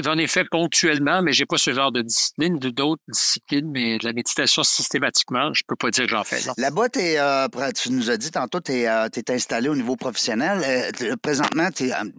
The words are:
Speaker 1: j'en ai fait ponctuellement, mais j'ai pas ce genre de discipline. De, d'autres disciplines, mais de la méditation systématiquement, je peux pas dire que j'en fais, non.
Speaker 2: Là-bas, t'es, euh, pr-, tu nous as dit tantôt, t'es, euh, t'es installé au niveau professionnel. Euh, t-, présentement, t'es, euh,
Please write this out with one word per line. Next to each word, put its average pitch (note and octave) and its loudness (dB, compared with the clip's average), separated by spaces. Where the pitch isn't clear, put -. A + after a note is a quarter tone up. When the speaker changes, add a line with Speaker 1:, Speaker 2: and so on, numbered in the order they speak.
Speaker 1:
j'en D#3 0
ai D#3+ 0
fait F#3 2
ponctuellement, D#3+ 2
mais D#3 2
j'ai B2+ 2
pas - 0
ce C3+ 2
genre C3+ 2
de A#2+ 0
discipline. D3 0
De, C3 -2
d'autres C#3 0
disciplines, - 0
mais A#2 0
de A2 -4
la A#2 -2
méditation B2 2
systématiquement, C3+ 0
je - -2
peux B2+ -4
pas B2 0
dire B2 2
que G#2+ 0
j'en G#2+ 0
fais, - -4
non. B2+ -4
Speaker 2:
Là-bas, D3 0
t'es, E3+ 0
euh, C#3 2
pr-, B2+ -4
tu - -4
nous B2 0
as A#2 2
dit A#2+ -4
tantôt, C#3+ -4
t'es, B2 0
euh, A2+ 2
t'es A#2+ -6
installé B2 0
au D3+ 2
niveau B2 0
professionnel. C3 -2
Euh, B2+ 0
t-, A#2 -4
présentement, D3+ 0
t'es, B2+ -2
euh, F#2+ -2